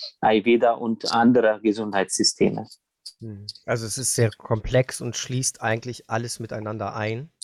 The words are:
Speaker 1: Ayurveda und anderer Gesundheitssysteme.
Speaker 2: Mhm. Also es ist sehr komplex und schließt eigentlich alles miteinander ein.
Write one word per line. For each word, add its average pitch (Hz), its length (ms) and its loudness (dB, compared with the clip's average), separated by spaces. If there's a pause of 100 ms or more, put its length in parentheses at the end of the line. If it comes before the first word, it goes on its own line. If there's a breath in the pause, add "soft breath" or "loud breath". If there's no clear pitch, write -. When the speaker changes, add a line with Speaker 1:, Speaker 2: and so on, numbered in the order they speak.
(200 loud breath)
Speaker 1:
Ayurveda 113 540 4
und 113 400 -4
anderer 117 480 6
Gesundheitssysteme. 104 1040 0 (540)
Speaker 2:
Mhm. 104 240 -14 (200)
Also 120 200 -4
es 101 120 -6
ist 127 180 -4
sehr 117 160 4
komplex - 680 -2
und 120 160 -6
schließt - 460 -4
eigentlich 117 480 -4
alles 117 320 -4
miteinander 107 560 -6
ein. 113 340 -4 (120)